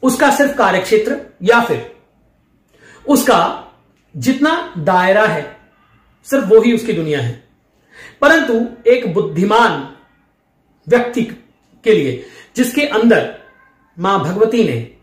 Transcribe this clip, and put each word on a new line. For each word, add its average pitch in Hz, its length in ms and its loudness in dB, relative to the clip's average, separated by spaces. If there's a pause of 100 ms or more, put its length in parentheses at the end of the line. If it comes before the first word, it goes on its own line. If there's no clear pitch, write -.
उसका 262 280 2
सिर्फ 277 260 0
कार्यक्षेत्र 214 640 0 (220)
या 226 180 2
फिर - 360 -6 (1080)
उसका 220 560 0 (520)
जितना 294 640 -2
दायरा 185 480 2
है, 160 300 -6 (720)
सिर्फ 185 160 -2
वो 214 160 6
ही 233 120 2
उसकी 220 200 -2
दुनिया 156 280 -4
है। 120 240 -8 (760)
परंतु 285 340 2 (360)
एक 247 240 0
बुद्धिमान 180 800 0 (920)
व्यक्ति 233 360 0 (640)
के 233 80 4
लिए, 131 320 -2 (320)
जिसके 254 260 -2
अंदर 220 520 0 (640)
मां 190 200 -2
भगवती 214 460 0
ने 120 380 -6